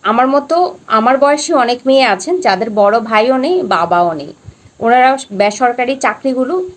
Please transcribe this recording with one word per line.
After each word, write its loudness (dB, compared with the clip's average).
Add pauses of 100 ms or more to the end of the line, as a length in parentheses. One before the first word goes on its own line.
আমার 2
মতো 0 (120)
আমার 2
বয়সী 0
অনেক 0
মেয়ে 4
আছেন -2
যাদের -2
বড় 2
ভাইও 0
নেই, 0
বাবাও 0
নেই, -10 (480)
ওনারা 2 (140)
বেসরকারি -2
চাকরিগুলো -4 (120)